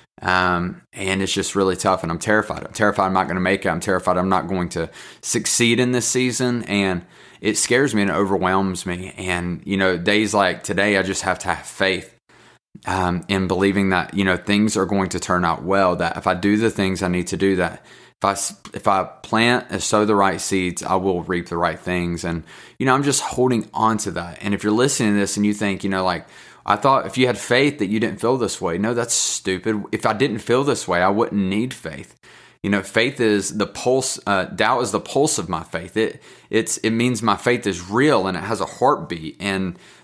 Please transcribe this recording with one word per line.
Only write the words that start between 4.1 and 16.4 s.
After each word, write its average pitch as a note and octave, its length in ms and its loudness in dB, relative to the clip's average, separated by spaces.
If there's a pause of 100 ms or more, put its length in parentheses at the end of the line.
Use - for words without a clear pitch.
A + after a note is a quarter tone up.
I'm F#2 120 0
not F#2 180 0
going F2+ 220 -2
to E2 200 -4 (320)
succeed A#2 580 0
in B2 140 2
this A#2+ 140 0
season, B2 580 0
and F#2+ 380 0 (380)
it G2+ 160 0
scares B2 380 2
me G2+ 80 2
and G2 80 0
it D#2 40 0
overwhelms F#2+ 720 0
me. F#2 320 -8
And, F2 480 -4
you G2 120 -2
know, F#2 200 2
days G#2 360 0
like F#2 300 2
today, G2+ 340 2
I F#2+ 40 2
just F#2 220 -2
have F#2 160 0
to F#2 100 -6
have E2 160 -4
faith, F#2+ 480 -2 (720)
um, F2+ 420 0
in F#2+ 200 0
believing F#2+ 420 2
that, F2+ 240 0
you G2 100 2
know, F#2 140 2
things G#2 400 2
are F#2+ 80 2
going F#2+ 240 0
to F2+ 100 -4
turn F2+ 240 0
out E2 200 0
well, F#2 320 4
that E2+ 220 -2
if - 100 -6
I F#2 80 2
do G2+ 220 2